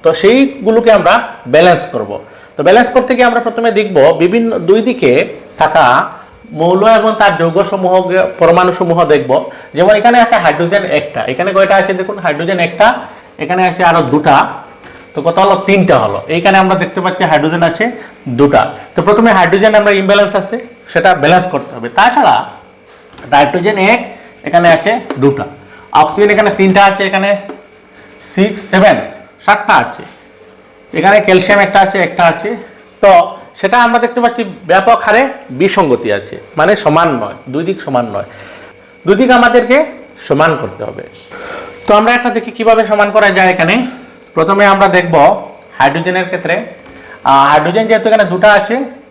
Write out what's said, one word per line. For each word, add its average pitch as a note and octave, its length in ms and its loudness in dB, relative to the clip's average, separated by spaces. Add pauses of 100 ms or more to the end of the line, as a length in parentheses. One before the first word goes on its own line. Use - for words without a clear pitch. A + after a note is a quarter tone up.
তো E3 60 2 (120)
সেইগুলোকে A#3 760 2
আমরা F3 160 2 (380)
ব্যালেন্স E3+ 300 4 (100)
করব। G#2+ 180 -8 (460)
তো - 100 -8
ব্যালেন্স A#3 300 4
করতে B3 200 0
গিয়ে B3 140 4
আমরা A#3 160 -2
প্রথমে A3+ 320 -2
দেখব G3 180 -2 (260)
বিভিন্ন A3+ 280 0 (180)
দুই G#3+ 200 4
দিকে G3+ 220 -2 (520)
থাকা D#3 240 2 (720)
মৌল F#3 220 0 (180)
এবং A3 200 -2
তার G3+ 200 2
যৌগসমূহ, F#3 520 -2 (480)
পরমাণুসমূহ E3+ 580 2 (140)
দেখব। C3 180 0 (460)
যেমন F3+ 240 2
এখানে A#3+ 240 4
আছে A#3 200 2
হাইড্রোজেন E3+ 400 0 (160)
একটা, - 200 -10 (120)
এখানে F3 240 -4
কয়টা G3 240 2
আছে F#3+ 200 -2
দেখুন, G3+ 240 -6
হাইড্রোজেন E3+ 340 -4 (100)
একটা, F#3 180 2 (560)
এখানে F3+ 260 -2
আছে F3 220 -4
আরো E3 100 2 (120)
দুটা, D3 240 2 (800)
তো - 120 -6
কত E3+ 180 0
হলো? F#3+ 120 2 (120)
তিনটা F#3 360 2
হলো। G2+ 140 -4 (160)
এইখানে F#3+ 280 0
আমরা F#3 200 0
দেখতে F3+ 220 -6
পাচ্ছি F#3 260 -4
হাইড্রোজেন D#3+ 400 0
আছে G#3+ 140 -10 (540)
দুটা। C#3+ 240 4 (320)
তো - 120 -2
প্রথমে A3+ 320 2
হাইড্রোজেন F#3+ 420 2
আমরা G#3 200 2
ইমব্যালেন্স G3+ 400 0
আছে - 160 -8 (360)
সেটা F#3 180 2 (120)
ব্যালেন্স F3 320 2
করতে - 220 -6
হবে। A#2 120 -10 (100)
তাছাড়া G#3+ 380 2 (960)
নাইট্রোজেন E3+ 440 0 (140)
এক, - 100 0 (480)
এখানে E3+ 180 2 (100)
আছে G3+ 140 -2 (320)
দুটা, C#3 220 0 (580)
অক্সিজেন G#3 320 0
এখানে G#3 160 0 (100)
তিনটা F#3+ 200 2 (100)
আছে, G3 200 -6
এখানে G3 200 -2 (1000)
সিক্স, G#3 260 -2 (140)
সেভেন, F#3+ 240 4 (480)
সাতটা G3+ 380 0
আছে, - 200 -12 (960)
এখানে G3 180 2 (100)
ক্যালসিয়াম F#3+ 400 2
একটা G3 180 -4
আছে, G3 120 -4 (120)
একটা F3 140 -4 (100)
আছে। G3+ 160 -8 (560)
তো G3 80 6 (480)
সেটা G3 160 0 (100)
আমরা A#3+ 180 0
দেখতে A#3+ 200 -4
পাচ্ছি A#3 180 -2 (280)
ব্যাপক G#3 360 2
হারে A3 160 2 (380)
বিসঙ্গতি D3 480 0 (100)
আছে, - 180 -14 (220)
মানে E3+ 140 2 (120)
সমান D#3+ 240 2 (140)
নয়, G2+ 140 -10 (160)
দুই D3+ 160 -6
দিক F#3+ 180 -6
সমান B2+ 280 -2
নয়, G2+ 140 -8 (800)
দুই G3 140 2
দিক B3+ 180 2
আমাদেরকে A#3+ 380 2 (520)
সমান D#3 220 2 (120)
করতে G#2+ 260 -12
হবে। - 160 -14 (840)
তো - 120 -4
আমরা A3+ 200 2
একটা B3 180 -4
দেখি A3+ 220 -6
কিভাবে A3+ 320 2
সমান G3+ 260 2
করা G#3 200 4
যায়। F#3 180 4
এখানে F3 200 0 (600)
প্রথমে G3 360 2
আমরা G3 140 2 (100)
দেখব E3+ 180 0 (640)
হাইড্রোজেনের E3+ 520 -2
ক্ষেত্রে, E3+ 240 -6 (760)
আহ, C#3 200 4
হাইড্রোজেন E3+ 380 0
যেহেতু A3 220 0
এখানে G#3+ 220 2
দুটা F#3 260 4
আছে A3+ 180 -2 (340)